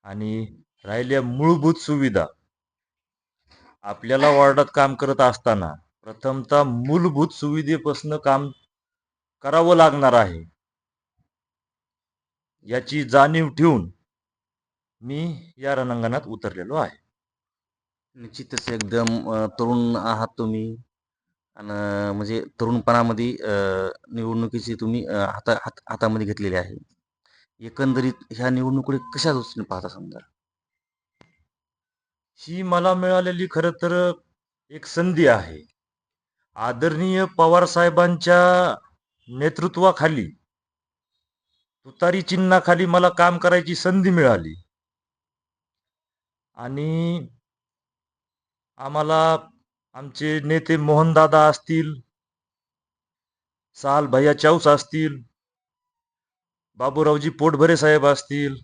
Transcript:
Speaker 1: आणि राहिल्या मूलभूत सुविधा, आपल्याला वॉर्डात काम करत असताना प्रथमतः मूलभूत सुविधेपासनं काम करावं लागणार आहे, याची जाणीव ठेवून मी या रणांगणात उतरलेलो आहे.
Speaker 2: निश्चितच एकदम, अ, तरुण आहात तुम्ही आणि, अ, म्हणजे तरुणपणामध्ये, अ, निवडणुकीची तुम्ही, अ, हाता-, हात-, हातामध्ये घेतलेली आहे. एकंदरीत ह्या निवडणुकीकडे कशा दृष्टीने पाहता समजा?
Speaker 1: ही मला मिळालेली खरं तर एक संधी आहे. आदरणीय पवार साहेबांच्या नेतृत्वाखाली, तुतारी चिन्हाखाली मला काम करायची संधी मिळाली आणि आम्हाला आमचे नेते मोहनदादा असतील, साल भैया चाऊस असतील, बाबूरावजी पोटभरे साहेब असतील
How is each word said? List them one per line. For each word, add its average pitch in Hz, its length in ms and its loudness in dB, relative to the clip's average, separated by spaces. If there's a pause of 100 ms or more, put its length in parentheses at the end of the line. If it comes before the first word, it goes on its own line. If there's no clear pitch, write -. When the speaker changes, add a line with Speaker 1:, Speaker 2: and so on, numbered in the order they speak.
Speaker 1:
आणि 107 580 -10 (220)
राहिल्या 123 380 -2
मूलभूत 147 520 0
सुविधा, 135 520 -2 (1600)
आपल्याला 127 480 0
वॉर्डात 139 440 6
काम 139 220 2
करत 135 260 -2
असताना 107 520 0 (280)
प्रथमतः 135 640 -2
मूलभूत 143 640 0
सुविधेपासनं 147 920 -6
काम 139 340 -2 (920)
करावं 165 340 4
लागणार 143 380 4
आहे, 90 300 2 (2250)
याची 127 480 -6
जाणीव 151 400 4
ठेवून 123 420 0 (1080)
मी 143 560 -10
या 135 180 -4
रणांगणात 123 520 -4
उतरलेलो 104 480 -10
आहे. 131 220 -6 (1160)
Speaker 2:
निश्चितच 123 540 -12
एकदम, 113 640 -2
अ, 110 140 -2
तरुण 120 480 -2
आहात 110 320 -4 (100)
तुम्ही 113 400 -6 (800)
आणि, 104 140 -18
अ, 101 420 -6
म्हणजे 104 320 -6
तरुणपणामध्ये, 117 1000 -2
अ, 107 80 -6 (600)
निवडणुकीची 113 640 -6
तुम्ही, 113 300 -4
अ, 101 200 -4
हाता-, 104 300 -4
हात-, - 340 -12
हातामध्ये 110 380 -4
घेतलेली 101 280 -6
आहे. 90 200 -6 (840)
एकंदरीत 127 540 -2 (180)
ह्या 123 180 -4
निवडणुकीकडे 131 680 -2
कशा 151 180 -2
दृष्टीने 113 320 -8
पाहता 92 240 -10
समजा? 92 300 -18 (2250)
Speaker 1:
ही 175 260 -12
मला 180 300 0
मिळालेली 180 580 -2
खरं 165 200 0
तर 175 400 -2 (580)
एक 151 160 -20
संधी 160 420 2
आहे. 85 340 2 (920)
आदरणीय 160 720 -2
पवार 170 400 4
साहेबांच्या 175 1080 4 (540)
नेतृत्वाखाली, 156 1040 0 (1500)
तुतारी 180 360 0
चिन्हाखाली 185 640 2
मला 180 240 4
काम 175 280 2
करायची 175 380 0
संधी 185 340 0
मिळाली 104 520 2 (1900)
आणि 156 760 -6 (1500)
आम्हाला 156 600 0 (560)
आमचे 147 460 -6
नेते 160 380 -2
मोहनदादा 156 720 4
असतील, 156 540 -4 (1700)
साल 143 320 0
भैया 135 280 4
चाऊस 156 340 4
असतील, 147 560 0 (1500)
बाबूरावजी 147 540 0
पोटभरे 151 480 2
साहेब 151 280 4
असतील 143 580 -2